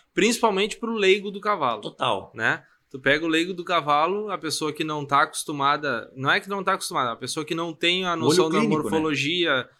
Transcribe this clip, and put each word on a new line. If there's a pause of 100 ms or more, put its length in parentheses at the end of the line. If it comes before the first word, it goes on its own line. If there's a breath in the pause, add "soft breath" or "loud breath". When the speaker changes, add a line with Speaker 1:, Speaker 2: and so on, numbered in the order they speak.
(140)
Speaker 1:
Principalmente
pro
leigo
do
cavalo.
Speaker 2:
Total.
Speaker 1:
Né? (320 soft breath)
Tu
pega
o
leigo
do
cavalo,
a
pessoa
que
não
tá
acostumada,
não
é
que
não
tá
acostumada,
a
pessoa
que
não
tem
a
Speaker 2:
O
olho
Speaker 1:
noção
da
Speaker 2:
clínico,
né?
Speaker 1:
morfologia, (120 soft breath)